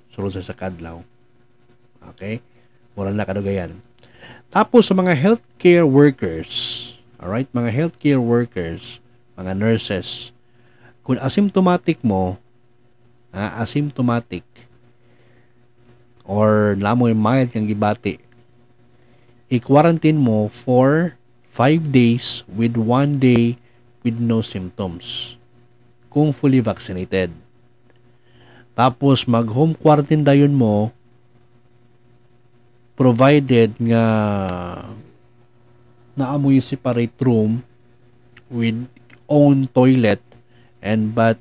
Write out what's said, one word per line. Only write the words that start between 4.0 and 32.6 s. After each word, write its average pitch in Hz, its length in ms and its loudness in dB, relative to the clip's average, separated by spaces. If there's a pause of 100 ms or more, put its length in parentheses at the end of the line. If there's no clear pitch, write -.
Tapos 220 400 2
sa 190 80 0
mga 180 160 2
healthcare 175 720 2
workers, 131 1080 0 (260)
alright, 110 320 -6
mga 120 160 -2
healthcare 143 480 0
workers, 117 800 -4 (400)
mga 95 160 -8
nurses, 104 800 -4 (720)
kung 127 140 -2
asymptomatic 180 840 0
mo, 95 380 -2 (880)
ah, 95 320 -8
asymptomatic, 120 800 -4 (1800)
or 107 540 2
namoy 113 340 0
mild 120 400 0
kang 107 140 -4
gibati, 104 500 -4 (1300)
i-quarantine 156 720 2
mo 110 320 2
for 139 640 0 (320)
five 151 400 0
days 123 640 0
with 117 240 -2
one 127 400 0
day 120 400 2 (480)
with 117 160 -4
no 113 240 -2
symptoms. - 880 -12 (800)
Kung 147 240 0
fully 131 240 2
vaccinated. 92 720 -4 (1400)
Tapos 127 480 2
mag-home 120 480 0
quarantine 151 480 2
dayon 143 320 4
mo, 110 400 0 (2000)